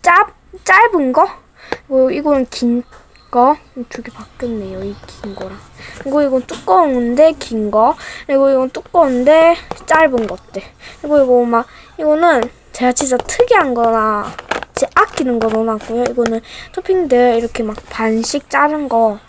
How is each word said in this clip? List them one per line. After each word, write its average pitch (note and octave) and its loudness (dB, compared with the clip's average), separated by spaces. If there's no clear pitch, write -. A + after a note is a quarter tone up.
짭-, F#4 2
짧은 F#4+ 2
거? F#4 0
뭐, C4 2
이거는 C#4+ 0
긴 A#3+ -2
거. B3+ 2
두 - -12
개 A3+ -16
바뀌었네요, G#3 -10
이 G3+ -8
긴 G3+ -14
거랑. F#3+ -14
그리고 C#4 0
이건 C4 0
두꺼운데 D4+ 2
긴 G#3+ -6
거. A3+ 2
그리고 C4+ 2
이건 C4 0
두꺼운데 D#4 2
짧은 C#4 2
것들. F#3 -12
그리고 D4 2
이거 B3 4
막, A#3 0
이거는 D4+ 2
제가 B3 0
진짜 B3+ -2
특이한 F#4+ 0
거나 A3+ 0
제 - 0
아끼는 B3+ 0
거 A3+ 0
넣어놨고요. A3+ -4
이거는 A#3 -2
토핑들 B3+ 2
이렇게 A#3 -4
막 G#3+ -6
반씩 A3+ -4
자른 D4 0
거 A3+ 0